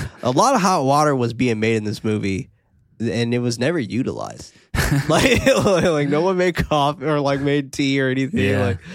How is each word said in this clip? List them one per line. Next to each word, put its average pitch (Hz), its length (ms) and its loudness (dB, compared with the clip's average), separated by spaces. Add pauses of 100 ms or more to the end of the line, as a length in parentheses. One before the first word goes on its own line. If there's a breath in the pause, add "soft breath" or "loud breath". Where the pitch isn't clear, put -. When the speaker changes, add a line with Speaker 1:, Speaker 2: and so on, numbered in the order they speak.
(220 loud breath)
Speaker 1:
a 117 80 0
lot 214 240 4
of 220 60 2
hot 180 240 2
water 143 320 2
was 120 160 -2
being 120 260 -2
made 113 180 0
in 107 80 -2
this 101 200 -8
movie, 104 460 -4 (500)
and 117 340 -2
it 123 40 0
was 120 200 -2
never 156 200 -2
utilized. 95 800 -6
<laughs> - 40 -20 (460 loud breath)
Like, 196 380 2
<laughs> 262 180 4
like, 160 440 2
no 147 120 0
one 185 160 0
made 180 180 0
coffee 143 520 0
or, 151 120 0
like, 139 220 0
made 139 320 -2
tea 139 280 0
or 131 80 0
anything. 131 300 -2
Speaker 2:
Yeah. 101 280 2
Speaker 1:
Like, 95 120 -2 (160 loud breath)